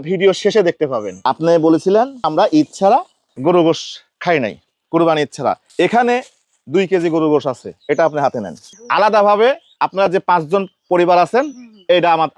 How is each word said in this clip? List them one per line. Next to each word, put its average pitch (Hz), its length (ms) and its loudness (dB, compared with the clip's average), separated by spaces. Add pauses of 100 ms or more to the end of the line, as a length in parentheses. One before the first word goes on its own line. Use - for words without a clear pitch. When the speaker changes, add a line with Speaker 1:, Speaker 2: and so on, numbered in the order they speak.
Speaker 1:
ভিডিও 190 220 2 (100)
শেষে 208 260 2
দেখতে 160 260 -2
পাবেন। 104 220 -6 (160)
আপনি 156 180 -2 (180)
বলেছিলেন 190 400 2 (200)
আমরা 156 160 0 (160)
ঈদ 143 80 2 (100)
ছাড়া 208 220 2 (380)
গরু 170 280 2
গোশ 165 160 0 (420)
খাই 175 200 0
নাই, 101 100 -6 (380)
কুরবানি 165 320 0
ঈদ 131 120 -8
ছাড়া। 117 180 -2 (320)
এখানে 240 300 0 (520)
দুই 170 240 -2
কেজি 175 240 0
গরু 160 180 0
গোশ 147 200 0
আছে, - 160 -14 (220)
এটা 151 160 0
আপনি 147 180 -4
হাতে 127 180 -2
নেন। 85 120 -12 (400)
আলাদাভাবে 208 520 2 (380)
আপনারা 190 280 -2
যে 190 60 0 (100)
পাঁচজন 180 340 0 (280)
পরিবার 175 340 2
আছেন, 247 200 -2
Speaker 2:
হুম। 233 500 -6
Speaker 1:
এটা 170 200 2
আমার, 160 220 0